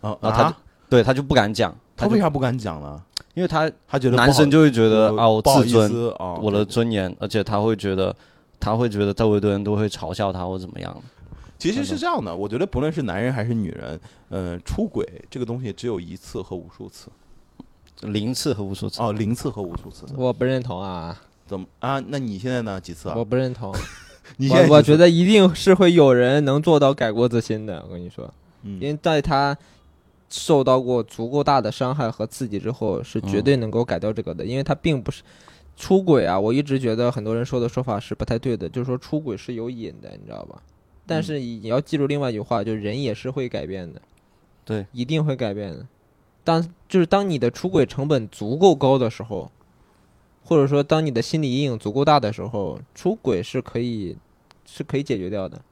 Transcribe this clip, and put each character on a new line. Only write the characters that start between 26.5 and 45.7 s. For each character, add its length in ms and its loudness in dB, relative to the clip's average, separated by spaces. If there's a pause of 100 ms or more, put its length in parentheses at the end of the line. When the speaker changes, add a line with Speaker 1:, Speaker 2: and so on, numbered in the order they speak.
Speaker 3:
做 180 4
到 140 4
改 180 -2
过 160 2
自 120 2
新 260 -6
的， 200 -10
我 60 -16
跟 100 -12
你 60 -12
说。 240 -16 (300)
Speaker 1:
嗯。 180 -10
Speaker 3:
因 100 -4
为 120 -6
在 180 2
他 360 0 (720)
受 320 2
到 180 4
过 220 0
足 260 -8
够 140 0
大 180 2
的 120 -4
伤 220 -4
害 140 -2
和 180 -6
刺 220 -8
激 100 -6
之 120 -6
后， 320 -4
是 200 -6
绝 200 -2
对 140 4
能 140 -4
够 140 0
改 140 -4
掉 140 -4
这 100 -8
个 100 -8
的， 120 -10
Speaker 2:
嗯。 40 -6
Speaker 3:
因 80 -4
为 60 -4
他 120 -2
并 280 -2
不 80 -8
是， 120 -12 (540)
出 240 2
轨 240 4
啊， 140 0
我 140 0
一 100 0
直 160 -2
觉 180 -2
得 160 0
很 100 -6
多 120 -4
人 100 -2
说 160 -4
的 80 -2
说 140 -4
法 180 -4
是 140 -10
不 100 -8
太 140 -2
对 180 -4
的， 120 -8
就 120 -6
是 60 -6
说 100 -4
出 240 -6
轨 160 -8
是 180 -12
有 140 -8
瘾 320 -12
的， 120 -18
你 120 -20
知 60 -18
道 140 -14
吧？ 180 -20 (420)
但 160 -2
是 200 -6
你 220 -10
要 180 0
记 160 -6
住 100 2
另 140 -2
外 100 -2
一 20 -6
句 60 -4
话， 240 -2
Speaker 1:
嗯。 20 -4
Speaker 3:
就 80 -4
是 80 -4
人 220 -4
也 100 -4
是 160 -8
会 200 -6
改 180 -8
变 260 -10
的。 80 -20 (640)
Speaker 2:
对。 280 -6
Speaker 3:
一 120 -6
定 200 0
会 100 0
改 180 -4
变 200 -8